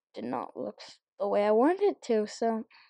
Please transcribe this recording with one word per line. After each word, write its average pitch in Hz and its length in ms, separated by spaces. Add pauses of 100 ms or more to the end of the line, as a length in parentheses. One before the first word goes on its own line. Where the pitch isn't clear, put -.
(160)
did - 80
not 226 340
look - 220 (400)
the 196 80
way 202 180
I 214 60
wanted 311 320
it 370 200
to, 214 220
so 226 380 (260)